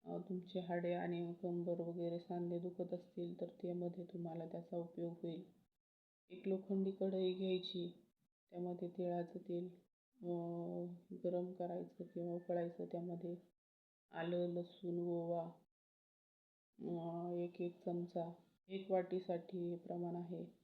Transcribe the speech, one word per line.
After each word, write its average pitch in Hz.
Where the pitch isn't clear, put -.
अ, 175
तुमची 180
हाडे 175
आणि 175
कंबर 175
वगैरे 170
सांधे 175
दुखत 180
असतील 175
तर 175
त्यामध्ये 175
तुम्हाला 170
त्याचा 170
उपयोग 170
होईल. 170
एक 185
लोखंडी 190
कढई 190
घ्यायची, 185
त्यामध्ये 175
तिळाचं 175
तेल, 175
अ, 175
गरम 180
करायचं 175
किंवा 170
उकळायचं. 175
त्यामध्ये 175
आलं, 175
लसूण, 175
ओवा, 170
अ, 170
एक, 175
एक 175
चमचा, 175
एक 190
वाटीसाठी 180
हे 170
प्रमाण 175
आहे. 175